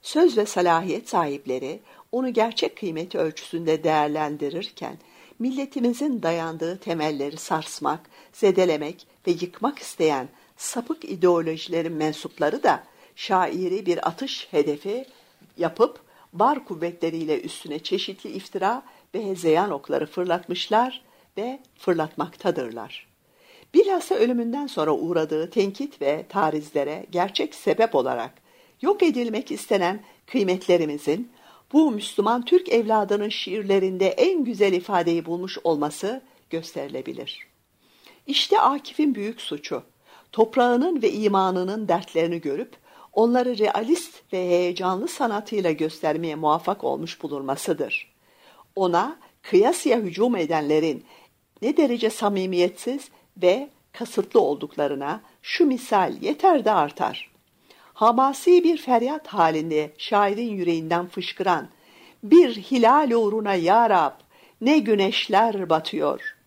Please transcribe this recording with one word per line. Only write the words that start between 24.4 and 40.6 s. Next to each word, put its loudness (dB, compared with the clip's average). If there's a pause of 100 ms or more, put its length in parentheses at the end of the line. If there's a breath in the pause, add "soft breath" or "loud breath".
sonra -2
uğradığı -2
tenkit -4
ve -2
tarizlere -2
gerçek -2
sebep 0
olarak -2 (380 soft breath)
yok 2
edilmek 0
istenen 0 (220 soft breath)
kıymetlerimizin 0 (420 soft breath)
bu 6
Müslüman -2
Türk 2
evladının 2
şiirlerinde 0
en 2
güzel 2
ifadeyi 0
bulmuş -6
olması -2 (280 soft breath)
gösterilebilir. -10 (800 soft breath)
İşte 2
Akif'in 0
büyük -8
suçu, -8 (480 soft breath)
toprağının 2